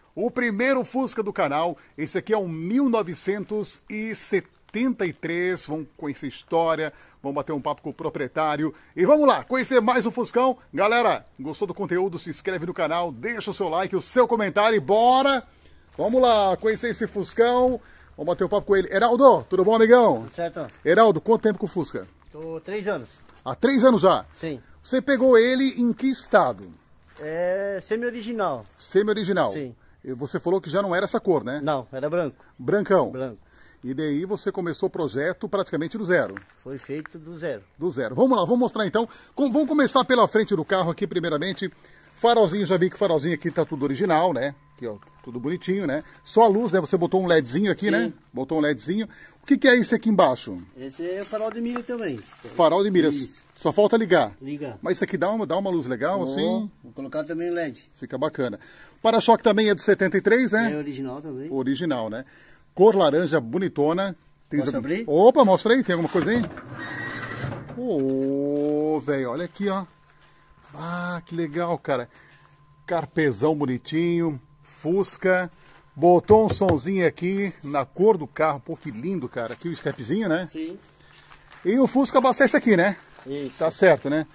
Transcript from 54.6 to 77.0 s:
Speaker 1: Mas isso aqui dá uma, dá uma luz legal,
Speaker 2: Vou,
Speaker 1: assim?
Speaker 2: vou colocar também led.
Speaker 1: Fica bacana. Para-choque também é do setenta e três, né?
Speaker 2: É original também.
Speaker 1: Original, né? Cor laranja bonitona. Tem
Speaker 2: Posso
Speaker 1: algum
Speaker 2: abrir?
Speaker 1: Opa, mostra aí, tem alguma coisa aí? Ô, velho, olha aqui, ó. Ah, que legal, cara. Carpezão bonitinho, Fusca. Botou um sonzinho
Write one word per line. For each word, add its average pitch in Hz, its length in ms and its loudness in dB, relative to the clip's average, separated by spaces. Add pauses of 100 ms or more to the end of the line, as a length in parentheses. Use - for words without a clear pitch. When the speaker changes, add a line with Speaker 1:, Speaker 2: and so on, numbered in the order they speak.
Speaker 1:
Mas 175 160 -2
isso - 60 -4
aqui 190 140 -2
dá 175 140 0
uma, 220 140 -4
dá 165 120 -2
uma 196 120 -2
luz 170 160 -2
legal, 131 340 -2
Speaker 2:
Vou, 143 120 -4
Speaker 1:
assim? 208 400 -2 (100)
Speaker 2:
vou 123 120 -20
colocar 139 320 -8
também 165 260 -6
led. 160 440 -8
Speaker 1:
Fica 131 220 -12
bacana. 131 400 -4 (440)
Para-choque 226 420 2
também 214 260 4
é 208 60 2
do - 60 -6
setenta 196 360 2
e 185 40 0
três, 226 320 2
né? 226 180 0
Speaker 2:
É 151 60 -6
original 135 440 -8
também. 147 300 -12
Speaker 1:
Original, 131 580 -2
né? 117 140 -10 (500)
Cor 196 220 6
laranja 160 460 2
bonitona. 165 760 -2 (340)
Tem 147 120 0
Speaker 2:
Posso 254 160 -4
Speaker 1:
algum 113 100 -6
Speaker 2:
abrir? 185 200 -4
Speaker 1:
Opa, 214 360 6
mostra 202 300 4
aí, 262 100 4
tem 180 100 0
alguma 165 160 0
coisa 175 220 0
aí? 233 100 0 (1400)
Ô, 147 1200 -2
velho, 135 300 -2
olha 147 140 -6
aqui, 196 220 -6
ó. 196 160 -2 (920)
Ah, 175 520 -8
que 165 100 -12
legal, 165 420 -4
cara. 123 320 -4 (800)
Carpezão 151 680 0
bonitinho, 156 840 -2 (220)
Fusca. 185 880 -2 (440)
Botou 175 520 6
um - 20 -2
sonzinho 180 580 0